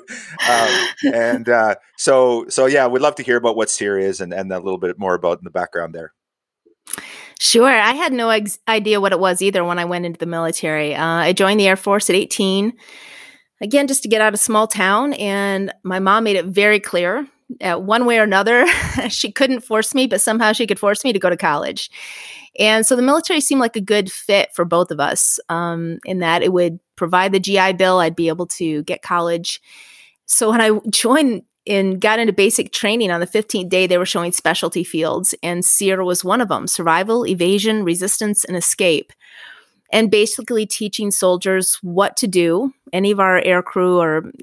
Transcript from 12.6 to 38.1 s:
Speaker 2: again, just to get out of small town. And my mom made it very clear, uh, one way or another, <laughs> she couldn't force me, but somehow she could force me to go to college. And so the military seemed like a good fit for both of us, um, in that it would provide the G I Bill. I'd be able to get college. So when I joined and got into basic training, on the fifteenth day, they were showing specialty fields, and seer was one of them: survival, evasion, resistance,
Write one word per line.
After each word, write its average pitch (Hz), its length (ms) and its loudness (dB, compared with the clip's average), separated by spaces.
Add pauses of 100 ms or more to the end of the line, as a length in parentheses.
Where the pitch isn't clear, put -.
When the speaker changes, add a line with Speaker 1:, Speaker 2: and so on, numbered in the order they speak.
Speaker 2:
again, 277 260 0
just 262 160 -2
to 214 60 -8
get 220 120 2
out 214 140 4
of 208 60 -2
small 220 260 2
town. 214 460 0
And 196 600 -4 (120)
my 185 160 -4
mom 202 240 4
made 202 100 2
it 175 120 -2
very 202 340 4
clear, 196 480 -2 (320)
uh, 180 160 -2
one 214 300 0
way 233 120 4
or 214 60 4
another, 214 420 4
<laughs> - 420 -2
she - 220 -4
couldn't 254 300 0
force 220 340 -2
me, 262 140 2
but - 120 0
somehow 220 320 2
she 220 140 -2
could 202 140 -4
force 208 240 0
me 254 80 0
to 190 80 -2
go 185 100 2
to 170 60 0
college. 147 540 -2 (680)
And 220 260 2
so 254 120 4
the 247 60 2
military 302 380 2
seemed 277 200 0
like 226 160 -2
a 214 40 -2
good 196 300 0
fit - 420 0
for 175 120 -2
both 175 260 0
of 156 80 -6
us, - 400 0 (100)
um, 170 560 -4
in 185 140 -4
that 170 240 2
it 185 100 2
would 175 280 0 (160)
provide 180 340 0
the 196 80 2
G 190 180 0
I 190 140 4
Bill. 185 300 4
I'd 165 160 0
be 170 120 -2
able 165 180 -4
to 156 360 -4
get 185 200 -8
college. 170 600 -4 (640)
So 220 240 2
when 233 100 2
I 214 200 4 (100)
joined 247 540 2 (220)
and 190 340 0
got 214 180 2
into 226 140 2
basic 196 400 2
training, 214 380 -2
on 170 100 -2
the 180 60 -2
fifteenth 185 420 -4
day, 185 180 2
they 180 120 2
were 185 80 0
showing 175 260 -4
specialty 170 500 -2
fields, 165 600 -2
and 175 200 -4
seer 190 400 0
was 180 220 -2
one 208 160 0
of 220 80 -2
them: 135 180 -2
survival, 190 600 0
evasion, 196 580 0
resistance, 180 580 -2